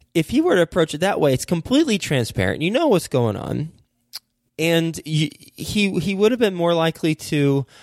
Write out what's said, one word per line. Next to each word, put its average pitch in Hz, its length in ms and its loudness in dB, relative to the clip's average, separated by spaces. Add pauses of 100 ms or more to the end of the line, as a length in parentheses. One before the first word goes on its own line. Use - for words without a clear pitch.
(120)
If 165 180 -2
he 262 120 2
were 349 140 2
to 175 60 4
approach 160 300 0
it 151 60 -6
that 190 220 -2
way, 147 120 4
it's 127 140 -2
completely 247 500 0
transparent. 110 680 -2
You 170 100 0
know 311 160 2
what's 190 200 2
going 117 280 0
on. 135 340 -6 (880)
And 165 480 0
you, 156 240 0 (240)
he, 196 460 -2
he 196 140 -2
would 208 180 2
have 240 80 -2
been 202 140 2
more 170 200 0
likely 165 400 0
to 139 500 0 (180)